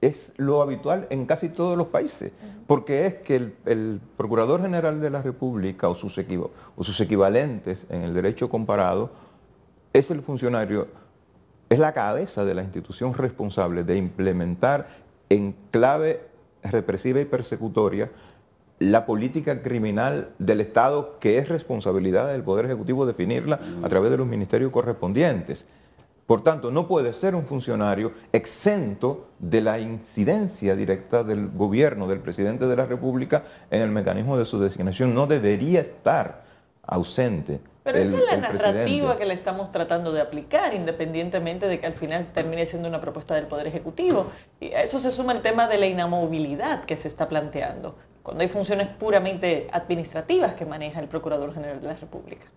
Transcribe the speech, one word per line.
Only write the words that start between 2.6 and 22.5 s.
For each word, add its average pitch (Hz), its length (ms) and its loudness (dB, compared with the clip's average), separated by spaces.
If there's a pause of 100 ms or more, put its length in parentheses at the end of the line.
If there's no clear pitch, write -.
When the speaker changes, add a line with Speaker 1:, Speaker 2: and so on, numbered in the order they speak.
Speaker 1:
porque 143 380 2
es 185 100 0
que - 200 0
el, 120 200 0 (100)
el 110 340 0 (160)
Procurador 113 460 2
General 165 400 0
de 151 80 -2
la 139 120 -4
República 120 680 -2
o 90 60 -2
sus 98 220 -8
equivo-, 90 340 -4 (260)
o 87 80 -4
sus 101 160 -2
equivalentes 104 880 2
en 87 140 -6
el 85 100 -4
derecho 92 340 0
comparado 104 600 0 (840)
es 135 180 6
el 151 120 -4
funcionario, 120 680 0 (800)
es 120 120 4
la 156 140 4
cabeza 110 520 -2
de 95 80 0
la 92 100 -2
institución 95 500 -6
responsable 101 680 -2
de 87 140 2
implementar 92 920 0 (400)
en 101 260 4 (160)
clave 147 520 4 (420)
represiva 107 560 0
y 139 60 0
persecutoria 110 840 0 (680)
la 107 280 6
política 131 560 -2
criminal 120 680 0 (100)
del 107 220 2
Estado, 139 580 2
que 113 200 4
es 143 100 -2
responsabilidad 101 840 0
del 131 120 -4
Poder 101 240 2